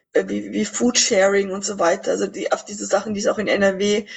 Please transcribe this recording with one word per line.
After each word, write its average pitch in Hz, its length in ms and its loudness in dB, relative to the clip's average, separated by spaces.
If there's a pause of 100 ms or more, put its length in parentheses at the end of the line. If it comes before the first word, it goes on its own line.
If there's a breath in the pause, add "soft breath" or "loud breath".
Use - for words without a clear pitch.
(140)
äh, 190 140 4
wie, 202 260 -6
wie 214 120 0
Foodsharing 196 840 2
und 202 140 -6
so 202 140 -6
weiter, 175 320 0
also 196 160 -2
die, - 240 -6
auf - 120 -2
diese 208 220 -10
Sachen, 202 280 0
die 202 60 -4
es 202 80 -2
auch 202 120 0
in 196 80 -4
N 202 140 2
R 190 180 4
W 208 260 0 (120)